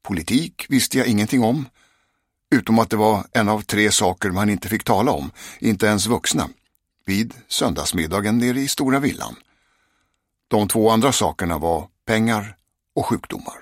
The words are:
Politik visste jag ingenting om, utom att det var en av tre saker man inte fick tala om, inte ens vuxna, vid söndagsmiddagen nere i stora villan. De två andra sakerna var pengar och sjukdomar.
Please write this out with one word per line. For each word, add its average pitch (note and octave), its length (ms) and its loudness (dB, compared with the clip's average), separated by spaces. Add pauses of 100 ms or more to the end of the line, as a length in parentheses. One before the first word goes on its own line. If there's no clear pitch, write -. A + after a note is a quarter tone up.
Politik G#2 680 -4
visste C3 280 0
jag B2 100 2
ingenting A2 360 2
om, C3 260 0 (800)
utom A2+ 280 4
att A2 100 2
det A2 80 0
var G#2+ 340 2
en G#2+ 180 2
av G#2+ 120 0
tre G#2 300 2
saker F#2 400 0
man G#2 180 0
inte G2 200 -4
fick G#2+ 140 -2
tala A2+ 280 2
om, C#2+ 200 -4 (280)
inte A2 260 0
ens G#2 200 2
vuxna, - 440 -2 (580)
vid G2+ 260 -2 (140)
söndagsmiddagen F2+ 920 -2
nere B2 220 0
i C#3 80 -4
stora C3+ 320 0
villan. A#1 360 -4 (1120)
De G#2 200 0
två A2 220 4
andra A2+ 220 4
sakerna E2+ 460 -2
var D#2+ 320 -2 (160)
pengar A2 520 -2 (360)
och - 120 -2
sjukdomar. - 560 -6